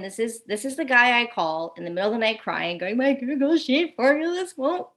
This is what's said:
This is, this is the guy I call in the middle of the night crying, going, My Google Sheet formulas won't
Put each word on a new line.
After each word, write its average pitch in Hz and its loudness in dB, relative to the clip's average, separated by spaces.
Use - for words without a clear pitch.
This 190 -12
is, 226 -4
this 208 -6
is 269 -6
the 320 -2
guy 247 4
I 240 0
call 165 -2
in 170 -12
the 175 -8
middle 185 0
of 220 0
the 233 -2
night 220 0
crying, 170 -4
going, 185 -4
My 269 4
Google 277 0
Sheet 311 0
formulas 330 0
won't 339 -2